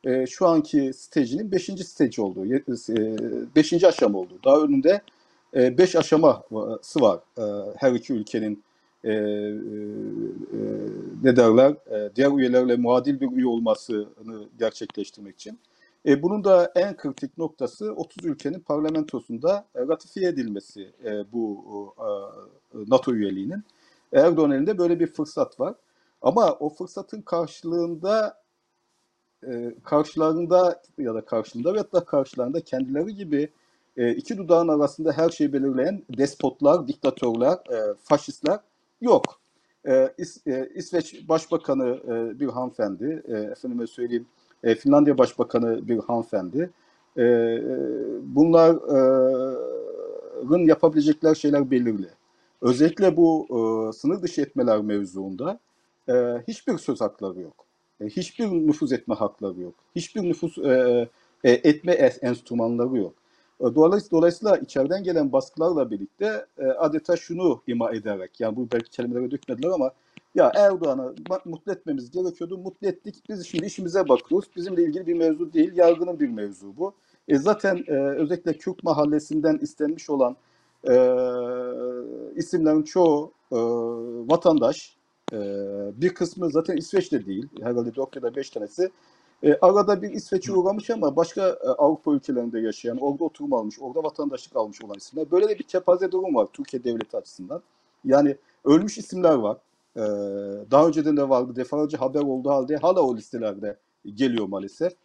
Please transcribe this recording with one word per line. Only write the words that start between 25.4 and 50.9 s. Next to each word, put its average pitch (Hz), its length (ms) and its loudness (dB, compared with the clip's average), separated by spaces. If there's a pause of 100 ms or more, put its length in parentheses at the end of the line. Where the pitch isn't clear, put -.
var. 180 140 -4 (480)
Ama 170 300 4
o - 160 -6
fırsatın 196 540 -12
karşılığında, 170 1200 -4 (1040)
e, 120 280 -10 (100)
karşılarında 160 1000 2 (160)
ya 120 160 -4
da 117 60 -4
karşılığında 123 520 -4
veyahut 208 200 -4
da 262 120 2
karşılarında 139 560 -2
kendileri 139 540 -4
gibi, 151 340 -2 (480)
e, 120 180 0
iki 185 240 -8
dudağın 170 300 4
arasında 151 440 0
her 160 180 2
şeyi 147 220 -2
belirleyen 143 500 -2 (160)
despotlar, 139 720 0
diktatörler, 127 640 -2
e, 110 500 -4
faşistler - 580 -2 (400)
yok. - 400 2 (440)
E, 262 340 2
İs-, - 320 -10
e, 131 240 -4
İsveç - 540 -6
Başbakanı, 151 580 -2
e, 117 540 -6
bir 143 60 -2
hanımefendi, 120 840 -6
e, 120 60 -6
efendime 113 520 -8
söyleyeyim, 120 400 -6 (380)
e, 113 100 4
Finlandiya 143 440 4
Başbakanı 117 720 0
bir 117 100 0
hanımefendi. 113 720 -4 (460)
E, 123 60 2
e, 117 400 4 (600)
bunların 131 2500 2
yapabilecekleri 156 720 4